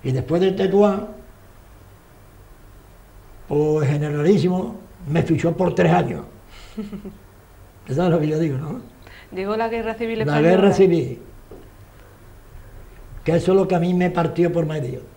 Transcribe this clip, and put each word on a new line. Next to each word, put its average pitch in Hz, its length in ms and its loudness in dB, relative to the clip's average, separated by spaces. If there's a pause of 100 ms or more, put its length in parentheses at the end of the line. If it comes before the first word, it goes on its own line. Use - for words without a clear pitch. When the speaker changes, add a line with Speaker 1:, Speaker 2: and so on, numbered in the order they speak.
Speaker 1:
Y 131 100 -4
después 147 280 -2
de 190 120 2
Tetuán, 196 560 2 (2500)
pues 151 420 2
Generalísimo 160 880 0 (320)
me 160 140 0
fichó 165 320 0
por 180 200 0
tres - 180 4
años. 120 320 0 (520)
Speaker 2:
<laughs> - 1080 -16
Speaker 1:
Eso 139 180 -2
es 170 60 2
lo 165 80 2
que 151 100 0
yo 151 100 -2
digo, 151 180 -2
¿no? 156 240 -8 (500)
Speaker 2:
Llegó 196 280 -6
la 226 100 -2
guerra 226 260 -6
civil 226 260 -6
Speaker 1:
La - 40 -2
Speaker 2:
española. 147 240 2
Speaker 1:
guerra 190 240 6
civil. 165 480 2 (2000)
Que 165 140 0
eso 185 160 2
es 190 60 6
lo 190 100 2
que 185 60 0
a 175 60 2
mí 180 120 0
me 180 180 2
partió 170 400 0
por 165 140 0
medio. 147 360 -6 (160)